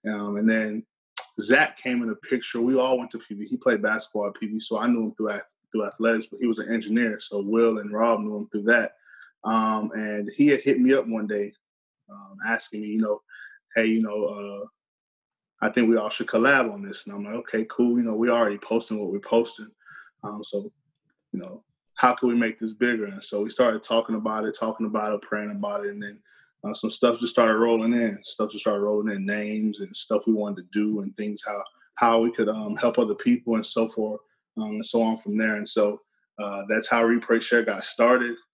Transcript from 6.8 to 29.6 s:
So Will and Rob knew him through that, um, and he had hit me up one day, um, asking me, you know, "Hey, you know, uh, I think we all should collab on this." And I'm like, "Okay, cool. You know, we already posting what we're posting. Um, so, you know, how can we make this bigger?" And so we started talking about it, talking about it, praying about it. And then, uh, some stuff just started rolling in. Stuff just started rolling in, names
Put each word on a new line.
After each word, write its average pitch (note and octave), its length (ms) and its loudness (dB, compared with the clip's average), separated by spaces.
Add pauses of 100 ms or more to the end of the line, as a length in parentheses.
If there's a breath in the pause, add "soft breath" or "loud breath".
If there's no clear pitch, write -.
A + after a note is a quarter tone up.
So G#2 220 -6
Will A2+ 360 4
and G#2 140 -8
Rob A2 280 2
knew G#2+ 180 -6
him G#2 120 -8
through G#2 140 -4
that, A2+ 280 4 (520 loud breath)
um, A2 500 0
and G#2+ 400 -4
he C#3+ 140 6
had C#3 140 6
hit C3+ 180 2
me B2+ 140 6
up C3 120 2
one A2 220 -2
day, G#2 240 -2 (580)
um, G2 360 -20
asking A2 340 -4
me, G#2+ 80 -6
you G#2+ 120 0
know, G#2+ 200 0 (560 loud breath)
"Hey, A2+ 100 4
you A2 160 2
know, G#2+ 220 -2
uh, G2+ 420 -6 (1000)
I A2 60 0
think A2+ 180 4
we A#2 80 6
all G#2+ 140 0
should A2+ 160 -6
collab A#2+ 460 2
on G2+ 100 -10
this." G2 240 -12
And G2+ 80 -12
I'm G2+ 100 -8
like, G#2 100 -8 (120)
"Okay, A2 240 -2
cool. A#2+ 280 2
You A#2+ 60 0
know, A2 120 -2
we A#2 140 2
already A2+ 280 0
posting A2+ 400 -2
what F#2+ 140 -4
we're G2+ 80 -4
posting. A#2 500 -2 (540 loud breath)
Um, G#2 180 -10
so, G#2 300 -8 (600)
you - 80 -6
know, - 220 -16 (320)
how B2 200 4
can B2 160 2
we A#2+ 40 0
make A2+ 240 0
this A2 140 -6
bigger?" A2+ 320 0
And G2+ 180 -10
so G#2 200 -4
we G#2+ 80 -4
started A2+ 340 2
talking A2+ 320 0
about G#2+ 280 -2
it, - 140 -4
talking A2+ 280 -2
about G#2+ 280 -2
it, G#2 80 -4
praying G#2 300 -6
about G2+ 320 -6
it. G#3 60 -4
And G#3 120 -12
then, G3+ 160 -14 (460 soft breath)
uh, G#2 100 -6
some A2 160 -6
stuff A#2 300 2
just A#2 140 -2
started A2+ 240 6
rolling A#2 340 4
in. A2+ 320 2
Stuff - 280 -4
just G#2 120 -12
started G#2 160 2
rolling G#2 340 0
in, G2 120 -4
names G#2 540 -2